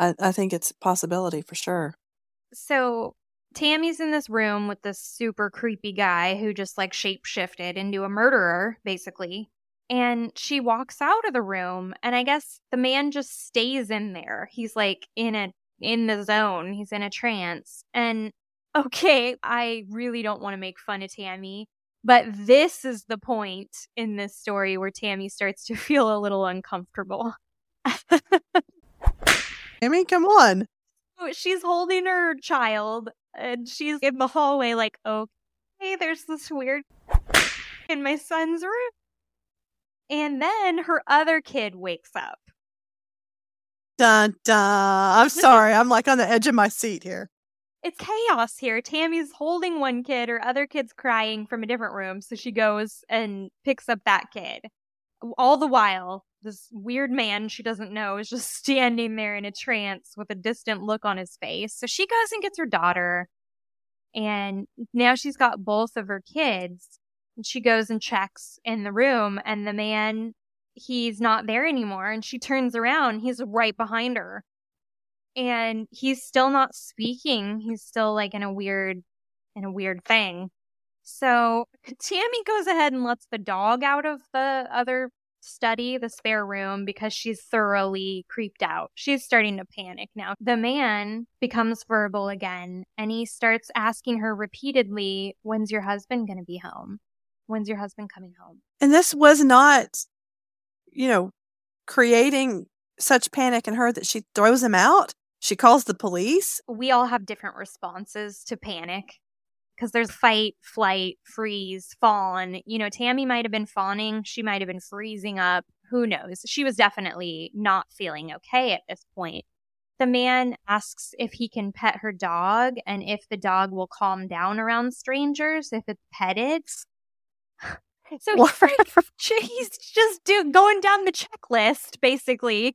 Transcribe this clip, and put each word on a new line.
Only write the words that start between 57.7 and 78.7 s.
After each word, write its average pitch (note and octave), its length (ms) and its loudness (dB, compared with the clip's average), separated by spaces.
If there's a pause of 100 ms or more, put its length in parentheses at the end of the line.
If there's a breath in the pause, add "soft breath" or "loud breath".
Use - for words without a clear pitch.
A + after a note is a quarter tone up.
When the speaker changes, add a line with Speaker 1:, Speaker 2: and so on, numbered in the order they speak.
Speaker 2:
know G#3 260 -6
is G#3+ 100 -10
just - 220 -8
<laughs> - 40 -10
standing A#3 640 0
there G#3 200 -6
in G3+ 80 -8
a G3+ 80 -8
trance G3+ 640 -6
with G#3 140 -10
a G#3 60 -8
distant G#3+ 460 -6
look G#3+ 220 -2
on G3 140 -2
his F3+ 180 -12
face. - 380 -8
So - 120 -10
she F#4+ 200 -2
goes A#4 260 0
and G#4+ 100 -8
gets G4+ 160 -6
her D#4+ 80 -4
daughter, F3 640 0 (880)
and G3+ 520 -4 (280)
now B3 220 4
she's C#4 200 -6
got A#3 280 0
both G#3+ 320 -2
of G3+ 120 -6
her G3 140 -6 (100)
kids. F#3 640 -4 (380)
And A3+ 100 -12
she B3+ 140 -8
goes A3+ 300 2
and A3 120 -4
checks - 640 -6
in A3+ 200 -6
the G3+ 80 -8
room, G#3+ 520 2
and G#3 220 -4
the G#3 60 -4
man, G#3+ 640 -4 (400)
he's A#3 460 -4
not A3 260 2
there A#3+ 200 0
anymore. G#3 440 -4
And A3 140 -6
she B3+ 160 -10
turns B3+ 360 -2
around, A#3 440 0
he's B3 260 -6
right G#3+ 300 0
behind A#3 400 -4
her. F#3+ 280 -10 (920)
And A3+ 560 -2
he's C4 320 -4
still C4 260 2
not C4+ 240 2
speaking. A3 840 -4
He's A3 220 -8
still, G#3+ 320 -2
like, G#3 200 -4
in G3+ 80 -6
a G3+ 100 -6
weird, G3 500 -4 (520)